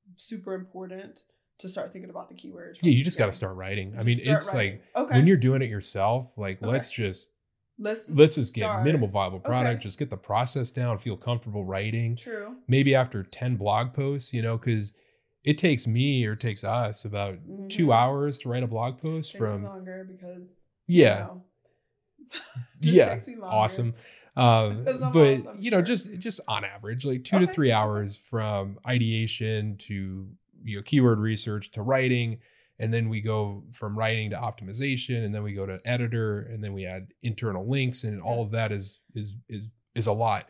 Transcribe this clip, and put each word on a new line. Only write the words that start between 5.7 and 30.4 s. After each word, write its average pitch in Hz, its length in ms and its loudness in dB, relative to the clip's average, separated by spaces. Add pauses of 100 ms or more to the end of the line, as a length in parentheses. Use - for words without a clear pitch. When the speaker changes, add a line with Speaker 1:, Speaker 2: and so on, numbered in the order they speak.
Speaker 2:
yourself, 107 680 -2
like, 98 260 -6
Speaker 1:
Okay. 110 80 -2
Speaker 2:
let's 127 200 -2
just, 98 400 -6 (480)
Speaker 1:
Let's 220 280 -6
just 147 120 2
Speaker 2:
let's 156 180 8
just 127 180 0
get 113 80 -4
Speaker 1:
start. 107 220 0
Speaker 2:
minimal 143 240 2
viable 95 320 -2
product, 123 360 0
Speaker 1:
Okay. 107 60 -8
Speaker 2:
just 101 160 -8
get - 120 -4
the 101 60 -8
process 120 560 -2
down, 120 260 -2
feel 104 180 -6
comfortable 113 480 -4
writing. 110 520 -2
Speaker 1:
True. 110 400 -12 (120)
Speaker 2:
Maybe 135 260 6
after 123 280 2
ten 123 340 -4
blog 107 360 0
posts, 139 400 -4
you 120 100 -2
know, 113 140 0
'cause 107 380 -2 (500)
it 147 140 2
takes 151 280 2
me 127 380 2
or 107 80 0
it 110 80 -6
takes 110 240 -4
us 110 400 -2
about 101 320 -4
Speaker 1:
Mm-hmm. 196 320 -14
Speaker 2:
two 170 240 4
hours 135 480 4
to 131 80 -8
write 123 140 -2
a 120 40 0
blog 117 320 -4
post 160 340 -6
Speaker 1:
Takes - 80 -10
me 110 60 0
Speaker 2:
from 101 180 -4
Speaker 1:
longer 185 440 -12
because, 180 460 -18 (320)
Speaker 2:
Yeah. 131 320 8
Speaker 1:
you 101 60 -6
know, - 200 -14 (840)
<laughs> - 500 -16
just 156 160 6
Speaker 2:
Yeah. 110 180 8
Speaker 1:
takes 113 120 -8
me 233 100 -14
longer. 190 200 -4
Speaker 2:
Awesome. 117 380 2 (420)
Um, 113 480 4
Speaker 1:
<laughs> - 20 -8
'Cause 254 160 -2
I'm 139 100 -2
Speaker 2:
but, 139 280 8
Speaker 1:
awesome, 104 220 -12
Speaker 2:
you 240 80 -4
know, 196 80 4
Speaker 1:
sure. 175 40 6
Speaker 2:
just, 202 360 -2
just 214 300 -8
on 101 160 -4
average, 110 420 -8
like, 127 180 -2
two 190 140 2
to 180 60 6
Speaker 1:
Okay, 180 80 2
Speaker 2:
three 143 160 2
Speaker 1:
okay. 113 60 6
Speaker 2:
hours 104 420 0
from 101 720 -4
ideation 110 920 -2
to, 95 500 -8 (360)